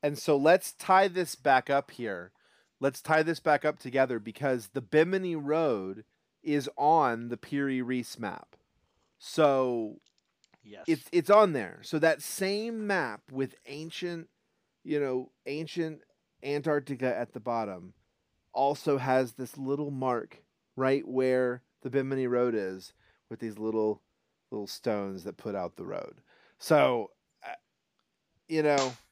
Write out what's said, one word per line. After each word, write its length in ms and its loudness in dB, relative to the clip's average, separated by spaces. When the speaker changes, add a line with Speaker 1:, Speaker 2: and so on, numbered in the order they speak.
Speaker 1:
And 140 -2
so 200 2
let's 360 6
tie 340 4
this 280 -4
back 340 2
up 220 0
here. 400 -8
Let's 220 -2
tie 220 2
this 160 -2
back 260 2
up 140 0
together 400 0
because 500 -4
the 120 -6
Bimini 540 2
Road 680 -2
is 340 0
on 520 4
the 80 -4
Piri 440 -4
Reis 380 -4
map. 360 -10
So 840 0
Speaker 2:
Yes. 240 -20
Speaker 1:
it's, 240 -2
it's 180 0
on 240 8
there. 280 -4
So 180 -6
that 220 2
same 680 -6
map 340 -4
with 240 -4
ancient, 600 -10
you 160 -2
know, 320 -4
ancient 560 -6
Antarctica 720 -2
at 160 -4
the 60 -10
bottom 540 -6
also 440 2
has 360 2
this 240 -12
little 340 -4
mark 520 -4
right 320 0
where 560 0
the 80 -6
Bimini 380 0
Road 260 2
is 400 -4
with 100 -12
these 180 -10
little, 440 -2
little 160 -8
stones 560 -4
that 140 -12
put 180 -8
out 220 -6
the 80 -12
road. 360 -10
So, 520 2
uh, 80 -12
you 160 0
know. 300 4